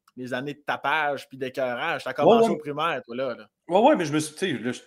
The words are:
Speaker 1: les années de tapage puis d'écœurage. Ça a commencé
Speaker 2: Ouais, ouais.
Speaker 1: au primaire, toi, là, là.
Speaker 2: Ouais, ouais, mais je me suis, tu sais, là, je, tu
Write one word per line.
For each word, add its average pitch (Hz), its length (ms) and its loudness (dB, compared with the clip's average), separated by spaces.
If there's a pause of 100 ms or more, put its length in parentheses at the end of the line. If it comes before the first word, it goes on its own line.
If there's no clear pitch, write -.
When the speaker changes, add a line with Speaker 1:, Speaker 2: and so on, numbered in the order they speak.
(160)
Speaker 1:
les 123 180 -8
années 139 200 -6
de 147 120 -20
tapage 143 640 -2
puis 135 100 -18
d'écœurage. 131 680 -4
Ça 131 60 -6
a 127 40 -6
commencé 208 300 6
Speaker 2:
Ouais, 214 60 2
ouais. - 40 0
Speaker 1:
au 151 40 -6
primaire, 147 460 -4
toi, 117 120 -12
là, 127 180 -4
là. 110 120 -20 (220)
Speaker 2:
Ouais, 180 120 4
ouais, 277 160 6
mais 180 80 0
je 143 80 -4
me 151 60 2
suis, 151 160 -4
tu 180 220 -4
sais, 107 60 -8
là, 120 100 -4
je, - 80 -10
tu - 60 -20